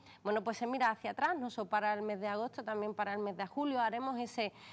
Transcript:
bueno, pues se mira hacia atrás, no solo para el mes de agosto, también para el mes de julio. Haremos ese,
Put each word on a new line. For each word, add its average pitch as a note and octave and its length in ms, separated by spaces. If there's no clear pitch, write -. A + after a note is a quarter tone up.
bueno, G#3 220
pues A3 140
se A#3+ 80
mira B3 240
hacia A3 200
atrás, D4+ 260
no B3 140
solo G#3 180
para G#3 260
el G#3 80
mes G#3 180
de G#3 80
agosto, A3+ 340
también G#3+ 320
para G3+ 180
el G3+ 60
mes G3+ 180
de G3 100
julio. C#4 340
Haremos A#3+ 400
ese, A#3 320